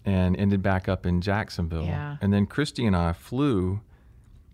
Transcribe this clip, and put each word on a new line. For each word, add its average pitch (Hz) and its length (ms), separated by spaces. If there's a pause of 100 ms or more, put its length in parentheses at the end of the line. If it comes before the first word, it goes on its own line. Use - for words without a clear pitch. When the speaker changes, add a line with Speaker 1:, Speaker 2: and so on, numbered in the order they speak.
Speaker 1:
And 92 300
ended 101 260
back 95 260
up 92 180
in 87 160
Jacksonville. 87 640
Speaker 2:
Yeah. 76 340
Speaker 1:
And 101 120
then 101 140
Christy - 380
and 101 100
I 85 200
flew 107 640 (720)